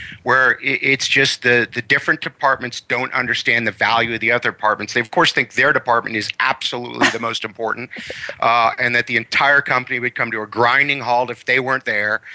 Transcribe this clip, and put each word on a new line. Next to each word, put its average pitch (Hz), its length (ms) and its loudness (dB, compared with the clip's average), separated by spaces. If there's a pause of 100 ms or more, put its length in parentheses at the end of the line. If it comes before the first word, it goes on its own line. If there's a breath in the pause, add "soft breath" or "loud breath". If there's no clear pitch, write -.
(240 loud breath)
where 127 280 4 (100)
i-, 135 200 -2
it's 139 280 0
just 135 340 2
the, 120 300 4
the 120 80 -4
different 139 400 0
departments - 580 -2
don't 127 340 -4
understand 117 540 0
the 104 60 -2
value 117 400 2
of 113 80 -6
the 113 100 0
other 120 180 0
departments. 104 440 -2
They, 123 80 2
of 113 100 -10
course, 165 220 2
think 131 220 -2
their 135 180 4
department 117 420 0
is 104 140 -4 (100)
absolutely 120 680 -2
the - 100 -4
most 113 240 -4
important, 113 460 -6 (500 loud breath)
uh, 117 400 2
and 120 160 0
that 120 120 0
the 117 100 -2
entire 139 420 2
company 127 400 -2
would 123 160 -4
come 117 160 -4
to 110 100 -4
a 107 60 -8
grinding 127 540 2
halt 120 280 0
if 110 140 -12
they 127 160 2
weren't 131 240 2
there. 107 380 -2 (140 loud breath)